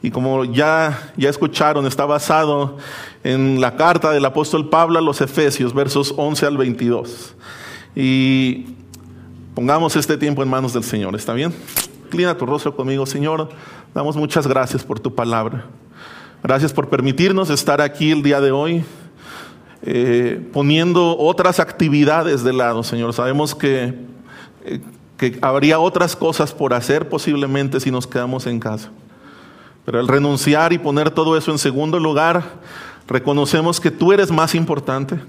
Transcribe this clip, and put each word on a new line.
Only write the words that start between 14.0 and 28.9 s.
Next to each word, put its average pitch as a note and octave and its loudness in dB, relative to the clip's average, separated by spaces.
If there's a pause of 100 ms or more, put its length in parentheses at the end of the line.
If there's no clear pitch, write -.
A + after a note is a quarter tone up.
muchas D3+ 0
gracias C3 0
por A2+ -6
tu B2 -6
palabra. A#2 -2 (760)
Gracias C#3 2
por C#3 -2
permitirnos D#3+ 2
estar D3 2
aquí C#3+ 0
el D3+ 2
día C#3+ 4
de C#3 4
hoy, D#3 0 (960)
eh, A#2+ 0
poniendo E3 2
otras F3 2
actividades D3+ 2
de B2+ 0
lado, A#2+ 0
Señor. A#2 -4
Sabemos C#3 -2
que, B2+ -2 (680)
eh, C3 -8 (380)
que B2 -2
habría C#3+ 4
otras F3 0
cosas D#3 -2
por C3+ -2
hacer C#3 0
posiblemente C#3 -2
si C3 -2
nos B2+ -4
quedamos B2+ -4
en A#2+ -4
casa. G#2+ -8 (960)